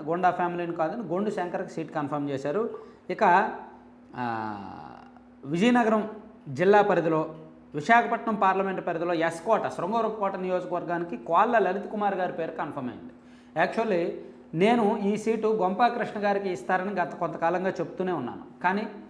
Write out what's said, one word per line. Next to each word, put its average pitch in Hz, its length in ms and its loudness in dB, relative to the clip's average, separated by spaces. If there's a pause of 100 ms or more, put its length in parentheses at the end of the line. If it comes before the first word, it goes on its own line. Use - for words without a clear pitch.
గొండా 175 280 2
ఫ్యామిలీని 175 460 -2
కాదని 170 260 -4
గొండు 196 280 -2
శంకర్కి 180 420 -6
సీట్ 160 220 -8
కన్ఫర్మ్ 143 360 -4
చేశారు. 147 400 -2 (400)
ఇక, 196 400 4 (680)
ఆ, 127 80 -4 (1200)
విజయనగరం 220 640 2 (380)
జిల్లా 190 340 6
పరిధిలో, 160 520 2 (400)
విశాఖపట్నం 226 600 2
పార్లమెంట్ 190 520 0
పరిధిలో 175 280 -2
ఎస్కోట, 170 540 0
శృంగవరపుకోట 214 680 -2
నియోజకవర్గానికి 175 800 -4
కోళ్ళ 220 420 4
లలిత్ 196 320 0
కుమార్ 208 240 0
గారి 180 180 -2
పేరు 160 180 -4
కన్ఫర్మ్ 143 400 -6
అయింది. - 220 -14 (520)
Actually 190 440 0 (460)
నేను 214 480 4
ఈ 202 140 2
సీటు 214 300 0
గొంపా 202 420 2
కృష్ణ 220 360 -4
గారికి 196 240 0
ఇస్తారని 185 420 -2
గత 180 240 -2
కొంతకాలంగా 175 560 0
చెప్తూనే 180 420 -4
ఉన్నాను, 120 500 -8
కానీ 202 260 0 (220)